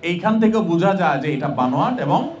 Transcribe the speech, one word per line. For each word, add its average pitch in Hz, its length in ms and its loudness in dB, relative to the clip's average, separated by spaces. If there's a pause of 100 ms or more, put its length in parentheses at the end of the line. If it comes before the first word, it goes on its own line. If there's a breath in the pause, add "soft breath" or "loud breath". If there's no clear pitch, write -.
এইখান 180 380 0
থেকেও 220 220 4
বোঝা 175 320 2
যায় 156 280 0
যে 151 120 -2
এটা 139 140 -4
বানোয়াট 143 520 0
এবং 214 300 0 (100)